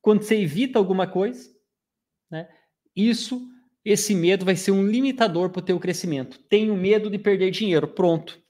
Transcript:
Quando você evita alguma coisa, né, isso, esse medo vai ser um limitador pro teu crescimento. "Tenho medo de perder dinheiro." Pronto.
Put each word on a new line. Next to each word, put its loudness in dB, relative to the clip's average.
Quando 4
você 0
evita -2
alguma 2
coisa, -6
né, -10
isso, -2
esse 0
medo 2
vai 2
ser -2
um 2
limitador 0
pro -10
teu -2
crescimento. -6
"Tenho 2
medo 0
de -6
perder 2
dinheiro." 0
Pronto. 0